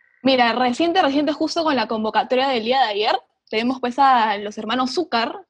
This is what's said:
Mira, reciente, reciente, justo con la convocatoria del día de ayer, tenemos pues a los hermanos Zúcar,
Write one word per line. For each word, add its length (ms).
Mira, 320
reciente, 460
reciente, 320
justo 320
con 120
la 100
convocatoria 600
del 160
día 160
de 80
ayer, 240
tenemos 300
pues 180
a 400
los 200
hermanos 360
Zúcar, 380